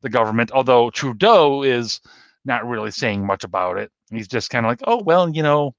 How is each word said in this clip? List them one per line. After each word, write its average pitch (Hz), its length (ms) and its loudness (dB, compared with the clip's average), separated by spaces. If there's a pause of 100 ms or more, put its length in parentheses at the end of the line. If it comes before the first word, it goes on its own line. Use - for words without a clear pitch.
the 131 80 -8
government, 113 420 0
although 123 380 4
Trudeau 143 720 2
is 120 360 -2 (460)
not 120 220 -4
really 110 240 -6
saying 101 340 -4
much 98 180 -4
about 92 340 -4
it. 104 140 -8 (200)
He's 110 160 -10
just 113 220 -6
kinda 117 200 -2
like, 120 160 -4
"Oh, 233 160 0
well, 175 280 2
you 156 120 -4
know 147 380 0